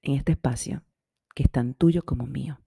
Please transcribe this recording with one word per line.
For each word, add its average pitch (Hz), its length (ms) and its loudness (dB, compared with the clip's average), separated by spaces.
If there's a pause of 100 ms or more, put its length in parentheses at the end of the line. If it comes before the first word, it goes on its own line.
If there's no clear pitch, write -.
en 139 140 -2
este 143 160 0
espacio 131 520 -2 (520)
que 139 80 -2
es - 80 6
tan 123 220 -2
tuyo 170 300 4
como 120 220 -4
mío. 135 420 -8